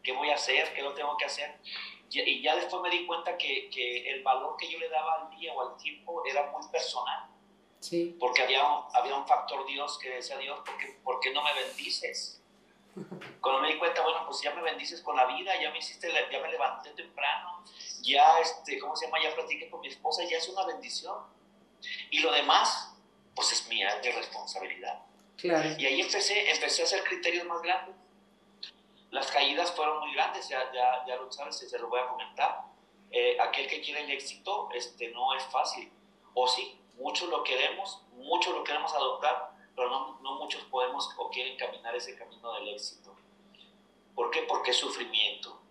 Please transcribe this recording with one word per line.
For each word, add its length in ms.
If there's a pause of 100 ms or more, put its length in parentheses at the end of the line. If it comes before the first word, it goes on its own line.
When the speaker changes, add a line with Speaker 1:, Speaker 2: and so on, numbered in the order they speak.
Speaker 1:
¿qué 100
voy 200
a 40
hacer? 380
¿Qué 80
no 120
tengo 240
que 80
hacer? 340 (500)
Y, 120
y 200
ya 140
después 260
me 80
di 160
cuenta 320
que, 320
que 420
el 120
valor 340
que 120
yo 100
le 100
daba 320
al 160
día 160
o 160
al 80
tiempo 480
era 260
muy 180
personal. 600 (500)
Speaker 2:
Sí. 400
Speaker 1:
Porque 220
había 240
un, 280
había 220
un 120
factor 400
Dios 320
que 100
decía, 280
"Dios, 280
¿por 120
qué, 260
por 160
qué 120
no 120
me 100
bendices?". 880 (540)
Speaker 2:
<laughs> 460
Speaker 1:
Cuando 200
me 120
di 40
cuenta, 240
bueno, 240
pues 160
ya 140
me 80
bendices 380
con 140
la 100
vida, 260 (100)
ya 100
me 80
hiciste, 320
la, 200
ya 80
me 100
levanté 420
temprano, 720 (380)
ya, 380
este, 400
¿cómo 160
se 100
llama? 160
Ya 140
platiqué 340
con 120
mi 80
esposa, 340
ya 140
es 120
una 160
bendición. 520 (920)
Y 100
lo 120
demás, 640 (400)
pues 160
es 160
mía, 220
es 160
mi 60
responsabilidad. 920 (340)
Speaker 2:
Claro. 400
Speaker 1:
Y 80
ahí 160
empecé, 480
empecé 320
a 40
hacer 180
criterios 420
más 160
grandes. 340 (1160)
Las 180
caídas 460
fueron 240
muy 140
grandes, 360
ya, 240
ya, 320
ya 120
lo 140
sabes, 260
se 200
lo 120
voy 100
a 80
comentar. 560 (480)
Eh, 280
aquel 280
que 140
quiere 220
el 80
éxito, 600
este, 380
no 240
es 100
fácil. 460 (420)
O 140
sí, 320 (160)
muchos 340
lo 140
queremos, 580 (120)
muchos 400
lo 100
queremos 300
adoptar, 580 (240)
pero 140
no, 320
no 140
muchos 300
podemos 520
o 120
quieren 280
caminar 380
ese 220
camino 360
del 160
éxito. 460 (1000)
¿Por 160
qué? 120
Porque 280
es 60
sufrimiento. 920